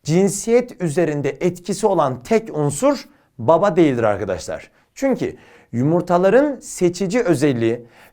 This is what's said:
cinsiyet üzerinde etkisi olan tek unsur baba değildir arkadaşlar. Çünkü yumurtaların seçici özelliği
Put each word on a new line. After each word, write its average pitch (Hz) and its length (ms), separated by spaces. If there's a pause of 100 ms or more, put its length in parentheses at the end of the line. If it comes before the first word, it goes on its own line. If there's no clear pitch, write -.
cinsiyet 202 800
üzerinde 147 480
etkisi 180 560
olan 147 360
tek 220 340
unsur 151 520 (300)
baba 165 380
değildir 143 260
arkadaşlar. 95 680 (240)
Çünkü 240 420 (360)
yumurtaların 180 880
seçici 185 640
özelliği 123 640 (260)